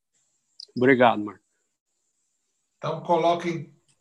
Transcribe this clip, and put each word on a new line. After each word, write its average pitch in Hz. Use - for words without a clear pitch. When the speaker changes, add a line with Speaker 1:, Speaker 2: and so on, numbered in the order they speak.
Speaker 1:
Obrigado, 120
Marco. 101
Speaker 2:
Então, 151
coloquem, 170